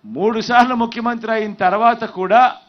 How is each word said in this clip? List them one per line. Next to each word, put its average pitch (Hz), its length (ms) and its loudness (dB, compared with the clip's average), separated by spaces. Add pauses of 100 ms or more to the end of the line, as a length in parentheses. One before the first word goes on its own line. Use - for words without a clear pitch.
మూడు 202 360 -2
సార్లు 240 340 2
ముఖ్యమంత్రి 226 560 -4
అయిన 214 220 -4
తర్వాత 214 500 0
కూడా 202 540 2 (120)